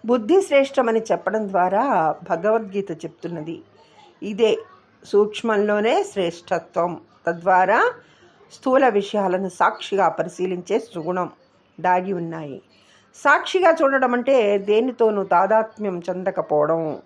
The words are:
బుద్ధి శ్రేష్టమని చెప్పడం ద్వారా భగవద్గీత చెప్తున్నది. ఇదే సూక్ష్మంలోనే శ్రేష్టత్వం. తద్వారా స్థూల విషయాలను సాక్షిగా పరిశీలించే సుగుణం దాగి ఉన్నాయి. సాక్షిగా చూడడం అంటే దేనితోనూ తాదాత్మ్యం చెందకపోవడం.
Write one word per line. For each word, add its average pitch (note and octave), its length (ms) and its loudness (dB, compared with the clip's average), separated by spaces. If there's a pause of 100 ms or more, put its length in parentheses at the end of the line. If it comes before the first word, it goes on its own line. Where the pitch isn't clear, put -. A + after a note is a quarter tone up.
బుద్ధి A#3+ 360 2
శ్రేష్టమని C4+ 580 2
చెప్పడం G#3+ 480 -2
ద్వారా F#3+ 640 0 (160)
భగవద్గీత G3 640 -2
చెప్తున్నది. E3 680 -12 (600)
ఇదే G#3 360 0 (460)
సూక్ష్మంలోనే G#3+ 1000 0
శ్రేష్టత్వం. F3 960 -4 (260)
తద్వారా F#3 680 2 (600)
స్థూల C4 360 2
విషయాలను G3 600 -2
సాక్షిగా F#3+ 600 0
పరిశీలించే F#3 680 -4
సుగుణం F3 520 -6 (500)
దాగి F#3 320 0
ఉన్నాయి. E3 500 -8 (540)
సాక్షిగా E4 680 2
చూడడం C4+ 320 2
అంటే A#3+ 440 2
దేనితోనూ G#3+ 680 0
తాదాత్మ్యం G3 880 0
చెందకపోవడం. D#3+ 960 -2